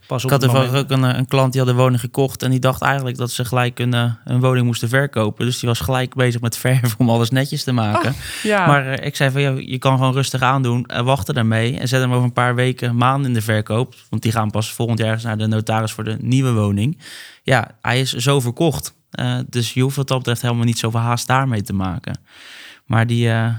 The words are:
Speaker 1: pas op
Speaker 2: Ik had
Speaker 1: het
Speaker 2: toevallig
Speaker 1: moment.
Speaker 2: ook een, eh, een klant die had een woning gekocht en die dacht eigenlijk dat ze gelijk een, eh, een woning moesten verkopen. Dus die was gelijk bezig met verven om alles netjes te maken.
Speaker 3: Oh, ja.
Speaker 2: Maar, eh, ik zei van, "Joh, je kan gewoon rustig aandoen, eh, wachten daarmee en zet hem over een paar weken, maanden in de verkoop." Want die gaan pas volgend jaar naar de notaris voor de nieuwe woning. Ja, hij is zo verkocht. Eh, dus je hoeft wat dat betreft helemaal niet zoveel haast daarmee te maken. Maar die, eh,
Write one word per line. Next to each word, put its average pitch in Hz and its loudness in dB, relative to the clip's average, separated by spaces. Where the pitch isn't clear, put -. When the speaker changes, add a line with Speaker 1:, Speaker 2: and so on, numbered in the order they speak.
Speaker 1:
pas 127 -4
op - -
Speaker 2:
Ik 131 0
had 139 4
Speaker 1:
het 131 4
Speaker 2:
toevallig 131 2
Speaker 1:
moment. 131 0
Speaker 2:
ook 135 2
een, 127 2
eh, 127 -2
een 131 0
klant 131 2
die 131 0
had 127 2
een 123 2
woning 127 4
gekocht 131 -2
en 127 0
die 131 2
dacht 127 0
eigenlijk 135 -2
dat 123 -4
ze - -4
gelijk 123 -2
een, 123 0
eh, 120 2
een 123 0
woning 127 2
moesten 117 -2
verkopen. 120 0
Dus 123 -2
die 123 -2
was 117 0
gelijk 127 -2
bezig 123 2
met 117 -2
verven 127 0
om 123 4
alles 117 2
netjes 139 -2
te 131 -2
maken. 113 0
Speaker 3:
Oh, 139 -4
ja. 208 2
Speaker 2:
Maar, 143 4
eh, 131 -6
ik 143 -6
zei 139 2
van, 139 0
"Joh, 135 0
je 127 -8
kan 131 2
gewoon 131 2
rustig 135 -2
aandoen, 127 2
eh, - -4
wachten 131 0
daarmee 113 0
en - -4
zet 127 2
hem 127 0
over 123 2
een 123 0
paar 123 0
weken, 123 0
maanden 135 2
in 123 0
de 110 0
verkoop." 107 -2
Want 110 -4
die 117 0
gaan 107 0
pas 107 -4
volgend 117 -2
jaar 110 0
naar 110 -4
de 107 0
notaris 110 0
voor 107 -8
de 110 -6
nieuwe 127 2
woning. 104 0
Ja, 123 0
hij 120 0
is 131 -2
zo 139 2
verkocht. 123 -2
Eh, 123 -4
dus 120 -4
je 127 2
hoeft 135 0
wat 139 -2
dat 131 0
betreft 120 -2
helemaal 120 0
niet 117 2
zoveel 117 -2
haast 117 -2
daarmee 127 2
te - -6
maken. 95 -4
Maar 113 2
die, 117 2
eh, 113 0